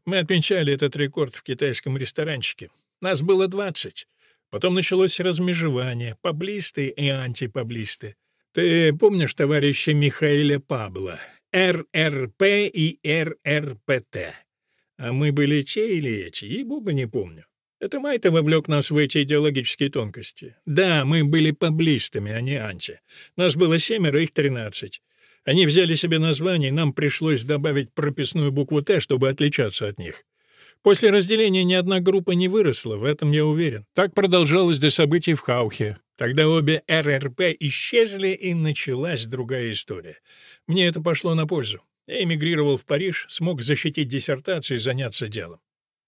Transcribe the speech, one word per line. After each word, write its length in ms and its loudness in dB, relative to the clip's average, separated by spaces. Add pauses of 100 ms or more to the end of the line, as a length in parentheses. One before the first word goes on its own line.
Мы 140 0
отмечали 520 2
этот 240 0
рекорд 380 -4
в 80 -16
китайском 560 -4
ресторанчике. 720 -6 (320)
Нас 220 0
было 240 4
двадцать. 600 -6 (440)
Потом 240 0
началось 440 2
размежевание, 1040 -2
паблисты 680 -6
и 200 -2
антипаблисты. 1080 -6 (360)
Ты 400 4
помнишь 400 4
товарища 640 2
Михаэля 640 2
Пабло? 600 -8 (320)
Р 420 0
Р 420 -2
П 320 2
и 340 -2
Р 440 -2
Р 400 -2
П 240 0
Т. 240 -8 (640)
А 160 -6
мы 180 0
были 300 2
те 340 -2
или 160 -2 (160)
эти, 160 -10
ей-богу, 480 -8
не 160 -2
помню. 380 -8 (340)
Это 220 -6
Майта 280 0
вовлек 380 2
нас 240 0
в 60 0
эти 260 2
идеологические 640 0
тонкости. 760 -10
Да, 400 2
мы 180 4
были 280 4
паблистами, 840 0
а 80 -6
не 160 -4
анти. 420 -10 (380)
Нас 180 2
было 240 4
семеро, 420 0
их 100 -2
тринадцать. 680 -4 (440)
Они 200 4
взяли 300 4
себе 240 0
название, 500 0
и 40 -2
нам 180 2
пришлось 540 -2
добавить 480 -2
прописную 580 -2
букву 300 0
«Т», 180 2
чтобы 300 2
отличаться 580 0
от 100 -10
них. 280 -12 (560)
После 280 6
разделения 540 4
ни 100 2
одна 280 2
группа 300 2
не 180 2
выросла, 480 0
в 80 -4
этом 260 0
я 140 4
уверен. 480 -2
Так 200 2
продолжалось 640 4
до 120 4
событий 460 4
в 40 0
Хаухе. 580 -2 (200)
Тогда 300 2
обе 400 2
Р 200 2
Р 220 0
П 300 0
исчезли, 680 0
и 240 -4
началась 720 -2
другая 460 -6
история. 480 -10 (480)
Мне 200 2
это 140 -2
пошло 340 0
на 100 0
пользу. 360 -4 (260)
Я 160 -4
эмигрировал 540 0
в 80 -10
Париж, 440 -2
смог 320 -4
защитить 460 -2
диссертацию 720 -4
и 20 -4
заняться 480 -4
делом. 320 -12 (480)